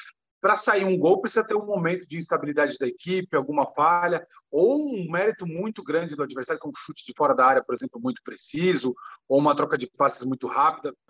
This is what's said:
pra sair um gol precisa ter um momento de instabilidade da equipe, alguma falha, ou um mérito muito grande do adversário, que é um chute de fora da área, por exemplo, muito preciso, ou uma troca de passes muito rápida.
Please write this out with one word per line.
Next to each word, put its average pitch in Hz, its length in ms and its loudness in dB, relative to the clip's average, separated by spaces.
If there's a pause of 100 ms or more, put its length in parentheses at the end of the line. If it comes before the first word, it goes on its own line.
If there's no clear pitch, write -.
(400)
pra 202 160 4
sair 202 300 2
um 190 120 2
gol 180 220 6
precisa 220 240 0
ter 220 120 -4
um 208 100 -2
momento 180 420 -2
de 156 80 -12
instabilidade 147 640 -2
da 131 100 -2
equipe, 180 480 -4
alguma 143 380 0
falha, 170 520 2 (260)
ou 220 280 4
um 226 320 -4
mérito 185 360 0
muito 185 360 -6
grande 160 320 -2
do 143 60 -4
adversário, 131 400 -6
que 156 60 -10
é - 20 -8
um 131 60 -10
chute - 300 -14
de - 120 -14
fora 143 160 2
da 127 100 2
área, 127 200 4
por 127 100 -6
exemplo, 123 260 -8
muito 120 240 -6
preciso, 143 720 -2 (320)
ou 135 120 4
uma 143 160 4
troca 151 220 0
de 123 200 -6
passes 139 280 0
muito 131 200 -4
rápida. 139 480 0 (160)